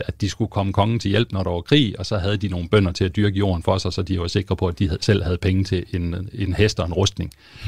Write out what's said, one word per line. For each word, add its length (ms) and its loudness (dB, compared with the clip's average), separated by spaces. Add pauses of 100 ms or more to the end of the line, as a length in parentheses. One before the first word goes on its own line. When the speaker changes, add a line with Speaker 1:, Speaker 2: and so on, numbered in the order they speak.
Speaker 1:
at 160 -6
de 80 -2
skulle 220 -4
komme 220 -2
kongen 260 2
til 100 -2
hjælp, 220 0
når 120 -2
der 80 -2
var 100 -4
krig, 380 2
og 60 -6
så 120 -2
havde 200 0
de 100 -2
nogle 220 -4
bønder 220 4
til 140 0
at 100 -4
dyrke 220 2
jorden 260 0
for 140 2
sig, 160 -4
så 80 -4
de 180 -2
var 80 -2
sikre 280 0
på, 120 0
at 120 -4
de 80 2
havde, 160 -2
selv 200 4
havde 140 0
penge 260 2
til 300 -2
en, 400 -4
en 200 -4
hest 260 2
og 80 0
en 60 -4
rustning. 420 0
Speaker 2:
<laughs> 40 -20 (280)